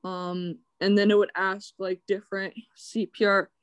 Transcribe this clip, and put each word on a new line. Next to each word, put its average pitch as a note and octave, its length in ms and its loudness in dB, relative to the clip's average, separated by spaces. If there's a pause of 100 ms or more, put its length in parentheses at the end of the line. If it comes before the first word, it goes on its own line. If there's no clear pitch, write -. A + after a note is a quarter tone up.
um, F3+ 560 -6 (220)
and G3+ 180 4
then G3+ 120 4
it G#3 60 4
would G#3 200 2
ask, F#3+ 420 -4
like, F#3 280 -6
different G3 480 -6 (200)
C - 320 -6
P - 180 -2
R G3 260 2 (120)